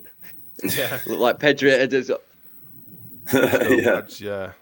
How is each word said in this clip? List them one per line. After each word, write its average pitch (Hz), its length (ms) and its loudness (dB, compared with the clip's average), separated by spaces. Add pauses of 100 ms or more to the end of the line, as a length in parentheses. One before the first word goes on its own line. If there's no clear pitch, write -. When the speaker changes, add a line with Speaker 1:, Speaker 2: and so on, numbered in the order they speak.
(640)
Speaker 1:
<laughs> - 140 -4
Speaker 2:
Yeah. 123 300 -4
Speaker 1:
Look 107 120 -6
like 113 200 2
Pedri. 139 320 2
It 127 240 2
is. 131 220 -2
Speaker 3:
<laughs> - 1160 -18
Yeah. 127 640 2
Speaker 2:
I - 60 -2
just, - 180 -16
yeah. 101 420 -8